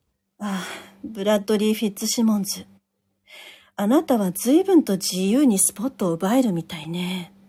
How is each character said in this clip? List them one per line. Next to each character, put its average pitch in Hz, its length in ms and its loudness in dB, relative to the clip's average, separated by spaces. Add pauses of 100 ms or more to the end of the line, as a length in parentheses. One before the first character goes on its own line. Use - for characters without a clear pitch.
(400)
あ、 196 240 -6 (400)
ブ 214 200 -8
ラ 208 160 2
ッ 202 40 -8
ド 220 140 0
リ 214 140 2
ー・ - 20 2
フ 214 140 -2
ィ 196 60 -6
ッ - 20 -20
ツ 220 120 -6
シ 233 160 0
モ 220 140 2
ン 196 60 -2
ズ。 - 240 -10 (1080)
あ 202 120 -2
な 294 160 4
た 262 140 2
は 190 140 0
随 285 320 2
分 370 200 4
と 196 140 0
自 185 240 -4
由 226 240 2
に 208 120 4
ス - 160 0
ポ 208 120 -6
ッ 269 40 -4
ト 208 180 -4
を 165 60 0
奪 190 220 0
え 170 80 4
る 220 80 0
み 165 140 -2
た 165 140 -14
い 156 100 -12
ね。 180 440 -8 (160)